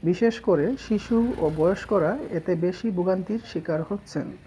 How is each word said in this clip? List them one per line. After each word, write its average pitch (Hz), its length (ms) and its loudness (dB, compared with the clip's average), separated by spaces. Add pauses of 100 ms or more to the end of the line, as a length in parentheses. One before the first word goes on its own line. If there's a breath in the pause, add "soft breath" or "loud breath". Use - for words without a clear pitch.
বিশেষ 220 360 2
করে 165 260 4 (120)
শিশু 220 380 0 (220)
ও 170 60 0 (120)
বয়স্করা 175 560 2 (180)
এতে 175 240 -2
বেশি 180 360 -2
ভোগান্তির 190 500 0 (100)
শিকার 165 380 -2
হচ্ছেন। 202 380 -6 (200)